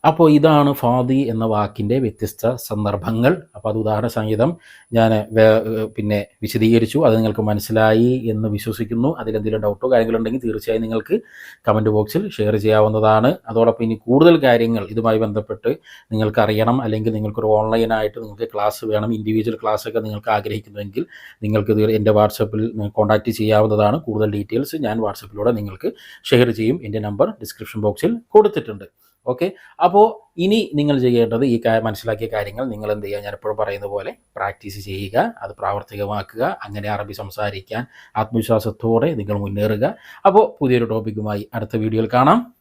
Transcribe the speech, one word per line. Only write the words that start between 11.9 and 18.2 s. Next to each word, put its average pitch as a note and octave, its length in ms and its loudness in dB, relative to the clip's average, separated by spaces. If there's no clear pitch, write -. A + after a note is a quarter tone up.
ബോക്സിൽ G#2+ 260 0
ഷെയർ G#2+ 280 0
ചെയ്യാവുന്നതാണ്. G#2+ 640 4
അതോടൊപ്പം A2+ 340 2
ഇനി A2 100 -2
കൂടുതൽ D#3+ 300 6
കാര്യങ്ങൾ A#2 380 4
ഇതുമായി A2 300 2
ബന്ധപ്പെട്ട് G#2+ 480 -4
നിങ്ങൾക്ക് G#2+ 320 0
അറിയണം, A2 320 2
അല്ലെങ്കിൽ A2 300 -2
നിങ്ങൾക്കൊരു G#2+ 320 -2
ഓൺലൈനായിട്ട് A2 680 0